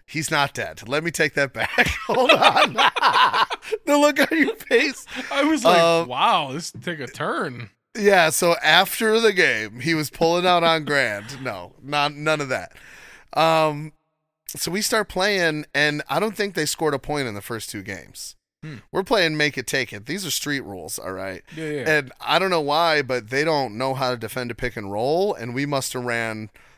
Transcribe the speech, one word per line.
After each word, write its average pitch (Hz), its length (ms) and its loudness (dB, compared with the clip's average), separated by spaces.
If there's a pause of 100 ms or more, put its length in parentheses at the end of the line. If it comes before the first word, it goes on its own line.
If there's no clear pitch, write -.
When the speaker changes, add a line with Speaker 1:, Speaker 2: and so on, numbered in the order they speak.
Speaker 1:
he's 156 260 -6
not 143 200 2
dead. 85 360 -8
Let 151 160 -2
me 170 80 -4
take 151 220 0
that 139 200 0
back. 113 160 -4 (160)
<laughs> - 200 -6
Hold 262 260 4
on. - 440 4
<laughs> 247 680 2 (400)
The 294 100 4
look 294 240 4
on 311 180 0
your 381 180 0
face. 269 500 0 (240)
Speaker 2:
I 285 140 0
was 311 200 2
like, 170 160 6
Speaker 1:
Um, 165 280 4
Speaker 2:
"Wow, 151 440 0
this 160 200 -8
took 160 280 -10
a 123 60 -6
turn." 151 640 -6 (260)
Speaker 1:
Yeah, 196 340 6
so 170 320 4
after 196 580 4
the 220 120 4
game, 117 480 2
he 165 140 -2
was 156 160 -2
pulling 170 360 2
out 175 180 4
on 160 200 2
Grand. 131 580 -2
No, 95 400 -8
not, 147 320 -2
none 151 260 0
of 139 80 -4
that. 113 240 -4 (640)
Um, 156 580 2 (560)
so - 220 -6
we 202 120 -2
start 214 260 0
playing, 180 560 0 (100)
and 147 340 2
I 143 120 0
don't 214 160 -2
think 202 180 -4
they 156 120 -2
scored 151 280 -2
a 135 40 -2
point 143 300 -4
in 107 60 -6
the 101 80 -10
first - 280 -8
two 101 120 -10
games. 92 520 -14 (300)
Speaker 2:
Hmm. 156 120 -12 (140)
Speaker 1:
We're 196 140 -2
playing 170 320 2
make 151 220 0
it, 120 80 -6
take 131 260 -2
it. 104 140 -14
These 185 200 -8
are 143 40 -6
street 139 340 -4
rules, 90 340 -10
all - 140 -8
right? 95 300 -8 (140)
Speaker 2:
Yeah, 156 140 -8
yeah. 147 200 -4
Speaker 1:
And 143 300 0
I 139 180 0
don't 185 120 0
know 170 100 2
why, 151 420 2
but 120 280 -4
they 139 140 0
don't 139 340 0
know 131 160 -2
how 131 160 -2
to 123 60 -2
defend 120 340 -8
a 117 40 -10
pick 123 220 -6
and 101 160 -10
roll, 156 420 0
and 120 200 -8
we 139 120 -2
must 139 260 -4
have 123 120 -6
ran, 113 460 -4 (280)